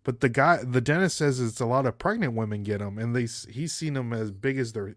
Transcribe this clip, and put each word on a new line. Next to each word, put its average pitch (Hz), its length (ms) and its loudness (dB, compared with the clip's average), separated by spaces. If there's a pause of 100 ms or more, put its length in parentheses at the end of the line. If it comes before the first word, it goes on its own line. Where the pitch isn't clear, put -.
but 123 180 -4
the 139 80 4
guy, 143 360 6
the 127 160 2
dentist 165 360 2
says 139 240 2
it's 117 200 -2
a 123 60 0
lot 131 200 2
of 117 120 -2
pregnant 190 360 0
women 107 300 -2
get 101 180 -2
'em, 101 160 -8
and 117 160 -2
they 123 100 0
s-, - 240 -8
he's 143 240 -6
seen 151 240 -4
'em 120 160 -4
as 110 200 -2
big 135 260 -2
as 117 140 -2
their, 104 240 -6